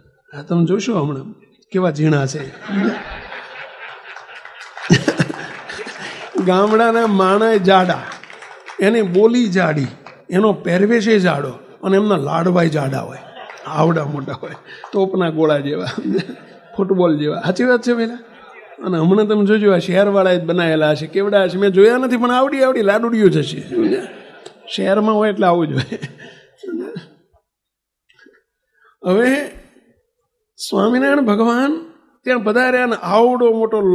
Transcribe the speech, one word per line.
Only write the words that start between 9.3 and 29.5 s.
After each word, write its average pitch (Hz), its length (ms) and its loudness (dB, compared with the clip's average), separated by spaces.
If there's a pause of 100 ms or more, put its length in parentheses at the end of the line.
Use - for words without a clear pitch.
જાડી, 156 380 0 (440)
એનો 202 220 2
પહેરવેશે 202 680 2
જાડો 147 320 0 (320)
અને 190 140 2
એમના 202 200 2
લાડવાય 165 520 0
જાડા 135 320 -4
હોય. 127 180 -12 (500)
આવડા 156 360 0
મોટા 139 280 -8
હોય, - 200 -14 (400)
તોપના 190 380 0
ગોળા 156 280 0
જેવા, 139 280 -6 (880)
ફૂટબોલ 180 420 2
જેવા. 151 220 -4
સાચી 185 240 -2
વાત 247 180 2
છે 240 120 0
પેલા? 233 240 -4 (680)
અને 180 140 -2
હમણાં 190 280 4
તમે 208 200 2
જોજો, 208 260 4
આ 180 60 4
શહેરવાળાએ 185 580 2
જ 170 80 -4
બનાવેલા 160 460 2
હશે, 151 160 -2
કેવડા 202 360 2
હશે, 180 160 -2
મેં 202 120 2
જોયા 208 260 6
નથી, 254 200 0
પણ 240 140 0
આવડી 269 320 2
આવડી 262 200 2
લાડુડીઓ 220 460 4
જ 156 100 2
હશે. 156 240 -6 (1040)
શહેરમાં 208 460 0
હોય 214 160 2
એટલે 196 160 0
આવું 175 220 2
જ 147 40 -6
હોય. 131 260 -4 (3000)
હવે 247 420 2 (1080)